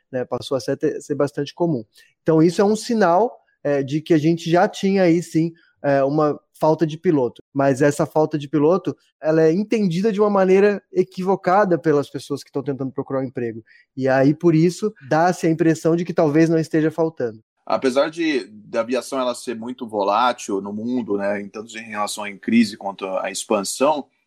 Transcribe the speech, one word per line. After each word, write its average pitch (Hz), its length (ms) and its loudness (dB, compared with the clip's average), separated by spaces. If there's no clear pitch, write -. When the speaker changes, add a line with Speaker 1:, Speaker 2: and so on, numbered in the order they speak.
Speaker 1:
né? 123 140 -4
Passou 127 320 -4
a - 20 -8
ser, 139 180 -4
ser - 160 -8
bastante 143 380 -4
comum. 156 320 -2
Então, 160 220 4
isso 180 180 2
é 196 40 4
um 214 100 2
sinal, 214 640 0
é, 143 180 0
de 143 200 -4
que 170 120 0
a 160 40 8
gente 160 340 0
já 180 160 4
tinha 196 360 0
aí, 170 200 4
sim, 165 300 -2
é, 139 220 2
uma 147 360 0
falta 160 320 0
de 156 100 -4
piloto. 147 460 0
Mas 139 300 0
essa 147 240 2
falta 156 320 0
de 143 100 -10
piloto, 156 480 0
ela 160 220 2
é 160 100 6
entendida 208 600 0
de 196 100 -2
uma 208 80 2
maneira 196 540 2
equivocada 185 840 0
pelas 147 280 0
pessoas 135 360 -10
que - 60 -20
estão 139 120 -6
tentando 131 300 -6
procurar 135 300 -6
um - 20 -4
emprego. 117 400 -8
E 131 100 -2
aí, 135 280 4
por 170 180 2
isso, 175 400 0
dá-se 170 380 2
a - 20 2
impressão 160 460 2
de 170 100 -2
que 165 80 -8
talvez 160 340 4
não 165 120 2
esteja 156 320 -2
faltando. 135 480 -4
Speaker 2:
Apesar 135 460 0
de, 156 340 -2
da 107 360 -8
aviação 123 380 -6
ela 123 140 -2
ser 120 220 -10
muito 120 320 -10
volátil 107 720 -2
no 101 100 -8
mundo, 110 460 -4
né, 101 240 -4
em 98 80 -14
tanto 110 260 -16
em 113 140 -16
relação 104 340 -8
à 101 100 -10
crise 113 440 0
quanto 98 300 -10
à 95 240 -6
expansão, 113 760 -2